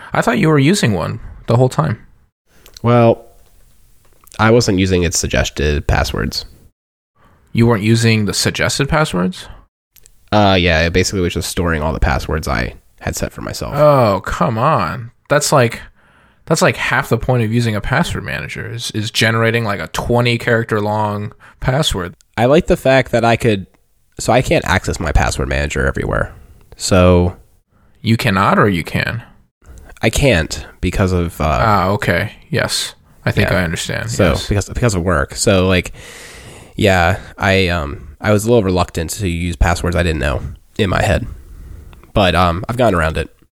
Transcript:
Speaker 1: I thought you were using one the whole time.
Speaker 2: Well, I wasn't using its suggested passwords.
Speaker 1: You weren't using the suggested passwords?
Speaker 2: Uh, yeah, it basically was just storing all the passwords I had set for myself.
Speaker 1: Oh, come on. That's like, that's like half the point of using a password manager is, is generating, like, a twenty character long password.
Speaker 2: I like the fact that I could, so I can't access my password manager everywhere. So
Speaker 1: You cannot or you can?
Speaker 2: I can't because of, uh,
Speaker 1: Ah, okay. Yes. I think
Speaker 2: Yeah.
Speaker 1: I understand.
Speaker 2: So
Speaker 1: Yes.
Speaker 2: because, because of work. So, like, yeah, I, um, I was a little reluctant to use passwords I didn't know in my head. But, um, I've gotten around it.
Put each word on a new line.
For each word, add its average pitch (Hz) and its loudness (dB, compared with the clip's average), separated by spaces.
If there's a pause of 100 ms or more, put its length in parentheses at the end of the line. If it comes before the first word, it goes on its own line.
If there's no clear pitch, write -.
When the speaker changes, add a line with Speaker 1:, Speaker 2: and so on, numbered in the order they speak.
(120)
Speaker 1:
I - 0
thought 240 0
you 160 2
were 156 4
using 123 2
one 95 -4 (260)
the 113 2
whole 127 4
time. 147 -2 (840)
Speaker 2:
Well, 117 4 (1120)
I 110 4
wasn't 113 4
using 92 2
its 82 -2
suggested 73 -2
passwords. - -2 (1080)
Speaker 1:
You 117 4
weren't 117 2
using 110 2
the - -4
suggested - -2
passwords? 180 -2 (840)
Speaker 2:
Uh, 101 4
yeah, 85 2
it 85 0
basically 92 0
was 85 -2
just 87 -6
storing 82 -2
all 78 -2
the - -4
passwords 78 -2
I 62 -4 (260)
had - -6
set - -6
for - -16
myself. - -8
Speaker 1:
Oh, 135 4
come 123 -2
on. 117 -2 (180)
That's 147 2
like, 123 2 (680)
that's 160 0
like 143 2
half - -2
the 120 0
point 127 0
of 107 -2
using 117 0
a 101 -2
password - -2
manager 131 -8
is, 117 -10
is 110 -4
generating, 113 0
like, 101 -4
a - -8
twenty 120 0
character 113 0
long 104 -4 (280)
password. 131 -2 (220)
Speaker 2:
I 113 2
like 147 4
the 180 2
fact 131 2
that 117 2
I 117 4
could, 101 0 (540)
so - 0
I 127 4
can't - 0
access 87 -2
my 76 -2
password 65 0
manager 67 -2
everywhere. - -4 (420)
So 90 2 (680)
Speaker 1:
You 113 2
cannot 113 2
or 127 4
you 87 0
can? - -4 (800)
Speaker 2:
I 110 2
can't 104 0 (160)
because 92 0
of, 87 -2
uh, 76 0
Speaker 1:
Ah, 101 2
okay. 98 -2 (180)
Yes. - -4 (300)
I 117 -2
think - 0
Speaker 2:
Yeah. 92 0
Speaker 1:
I 90 0
understand. - -6
Speaker 2:
So 104 2
Speaker 1:
Yes. 76 -2
Speaker 2:
because, 101 -2
because 117 -2
of 87 -2
work. 82 -2
So, 95 2
like, 92 0 (840)
yeah, 92 4 (180)
I, 95 2
um, 76 -6
I 107 -2
was 104 2
a 113 -2
little 117 4
reluctant 90 -2
to 98 -4
use 85 -4
passwords 87 0
I 87 2
didn't 78 -2
know 67 -2 (380)
in 104 0
my 82 0
head. - 0 (880)
But, 90 4
um, 90 0
I've 117 -6
gotten 117 2
around 80 0
it. - -6 (200)